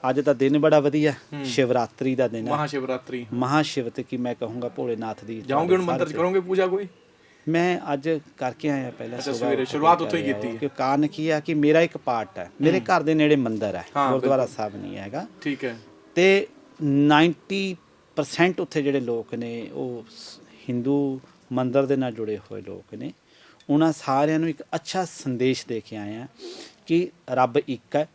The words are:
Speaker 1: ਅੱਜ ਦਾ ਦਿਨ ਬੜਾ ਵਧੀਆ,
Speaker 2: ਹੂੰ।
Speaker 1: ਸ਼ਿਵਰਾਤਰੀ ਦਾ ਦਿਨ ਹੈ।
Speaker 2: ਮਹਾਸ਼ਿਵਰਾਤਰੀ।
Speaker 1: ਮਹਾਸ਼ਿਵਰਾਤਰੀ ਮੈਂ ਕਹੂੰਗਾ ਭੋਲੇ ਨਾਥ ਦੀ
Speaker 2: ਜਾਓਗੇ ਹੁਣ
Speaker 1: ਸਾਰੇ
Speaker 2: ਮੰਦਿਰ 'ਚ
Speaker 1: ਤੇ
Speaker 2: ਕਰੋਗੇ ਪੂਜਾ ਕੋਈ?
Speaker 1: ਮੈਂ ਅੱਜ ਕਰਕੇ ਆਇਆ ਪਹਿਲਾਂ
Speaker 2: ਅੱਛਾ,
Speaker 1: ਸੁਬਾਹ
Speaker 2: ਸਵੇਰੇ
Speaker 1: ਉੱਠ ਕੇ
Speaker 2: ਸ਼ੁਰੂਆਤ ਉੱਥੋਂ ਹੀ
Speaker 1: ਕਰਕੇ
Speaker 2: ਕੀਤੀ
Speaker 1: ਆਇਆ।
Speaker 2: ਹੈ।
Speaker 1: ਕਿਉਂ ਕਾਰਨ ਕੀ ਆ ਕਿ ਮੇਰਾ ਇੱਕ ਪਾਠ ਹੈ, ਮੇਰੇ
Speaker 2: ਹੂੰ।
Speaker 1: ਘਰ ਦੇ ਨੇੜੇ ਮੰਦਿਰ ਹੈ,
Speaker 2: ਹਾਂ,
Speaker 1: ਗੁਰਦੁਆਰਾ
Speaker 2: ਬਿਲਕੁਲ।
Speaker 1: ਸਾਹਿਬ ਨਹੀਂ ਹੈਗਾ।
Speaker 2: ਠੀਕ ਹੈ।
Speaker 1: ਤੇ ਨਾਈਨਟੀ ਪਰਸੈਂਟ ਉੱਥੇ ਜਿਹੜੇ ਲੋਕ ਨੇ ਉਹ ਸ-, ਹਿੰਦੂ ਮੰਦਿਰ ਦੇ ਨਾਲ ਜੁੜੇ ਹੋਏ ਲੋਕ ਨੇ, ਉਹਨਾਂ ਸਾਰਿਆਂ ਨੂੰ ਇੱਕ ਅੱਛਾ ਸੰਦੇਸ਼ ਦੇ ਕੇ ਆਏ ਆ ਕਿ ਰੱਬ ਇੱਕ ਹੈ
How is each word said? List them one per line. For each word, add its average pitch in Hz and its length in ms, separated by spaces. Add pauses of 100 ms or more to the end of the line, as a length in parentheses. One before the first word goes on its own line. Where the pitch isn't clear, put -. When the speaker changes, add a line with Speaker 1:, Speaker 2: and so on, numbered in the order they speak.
Speaker 1:
ਅੱਜ 131 100
ਦਾ 143 140
ਦਿਨ 135 240
ਬੜਾ 151 220
ਵਧੀਆ, 147 320
Speaker 2:
ਹੂੰ। 143 340
Speaker 1:
ਸ਼ਿਵਰਾਤਰੀ 131 680
ਦਾ 127 120
ਦਿਨ 113 180
ਹੈ। 139 60
Speaker 2:
ਮਹਾਸ਼ਿਵਰਾਤਰੀ। 131 840
Speaker 1:
ਮਹਾਸ਼ਿਵਰਾਤਰੀ 131 840
ਮੈਂ 123 180
ਕਹੂੰਗਾ 120 340
ਭੋਲੇ 123 260
ਨਾਥ 110 280
ਦੀ 110 180
Speaker 2:
ਜਾਓਗੇ 147 340
ਹੁਣ 185 100
Speaker 1:
ਸਾਰੇ 170 60
Speaker 2:
ਮੰਦਿਰ 175 160
'ਚ 151 40
Speaker 1:
ਤੇ 156 60
Speaker 2:
ਕਰੋਗੇ 185 220
ਪੂਜਾ 185 280
ਕੋਈ? 190 200 (600)
Speaker 1:
ਮੈਂ 170 320 (140)
ਅੱਜ 143 160 (280)
ਕਰਕੇ 127 320
ਆਇਆ 135 220
ਪਹਿਲਾਂ 117 260
Speaker 2:
ਅੱਛਾ, 139 140
Speaker 1:
ਸੁਬਾਹ 123 180
Speaker 2:
ਸਵੇਰੇ 135 120
Speaker 1:
ਉੱਠ 127 60
ਕੇ - 40
Speaker 2:
ਸ਼ੁਰੂਆਤ 160 300
ਉੱਥੋਂ 165 180
ਹੀ - 40
Speaker 1:
ਕਰਕੇ 135 100
Speaker 2:
ਕੀਤੀ - 140
Speaker 1:
ਆਇਆ। 117 60
Speaker 2:
ਹੈ। 113 60
Speaker 1:
ਕਿਉਂ 143 180
ਕਾਰਨ 143 300
ਕੀ 151 220
ਆ 156 100
ਕਿ 160 140
ਮੇਰਾ 151 280
ਇੱਕ 170 160
ਪਾਠ 113 400
ਹੈ, 87 140 (100)
ਮੇਰੇ 170 180
Speaker 2:
ਹੂੰ। - 60
Speaker 1:
ਘਰ 175 180
ਦੇ 156 100
ਨੇੜੇ 151 220
ਮੰਦਿਰ 110 400
ਹੈ, 85 100 (100)
Speaker 2:
ਹਾਂ, 139 160
Speaker 1:
ਗੁਰਦੁਆਰਾ 131 320
Speaker 2:
ਬਿਲਕੁਲ। 117 120
Speaker 1:
ਸਾਹਿਬ 104 200
ਨਹੀਂ 98 220
ਹੈਗਾ। 117 300 (140)
Speaker 2:
ਠੀਕ 139 240
ਹੈ। 117 140 (360)
Speaker 1:
ਤੇ 190 320 (360)
ਨਾਈਨਟੀ 156 960 (380)
ਪਰਸੈਂਟ 165 440
ਉੱਥੇ 160 220
ਜਿਹੜੇ 139 180
ਲੋਕ 117 360
ਨੇ 117 380
ਉਹ 123 360
ਸ-, - 300 (300)
ਹਿੰਦੂ 135 500 (340)
ਮੰਦਿਰ 127 320
ਦੇ 139 100
ਨਾਲ 131 160
ਜੁੜੇ 107 260
ਹੋਏ 101 240
ਲੋਕ 95 340
ਨੇ, 135 180 (560)
ਉਹਨਾਂ 156 280
ਸਾਰਿਆਂ 147 420
ਨੂੰ 165 100
ਇੱਕ - 140 (120)
ਅੱਛਾ 180 300
ਸੰਦੇਸ਼ 127 640
ਦੇ 113 220
ਕੇ 110 80
ਆਏ 104 180
ਆ 120 120 (580)
ਕਿ 175 240 (220)
ਰੱਬ 127 260
ਇੱਕ - 380
ਹੈ 151 200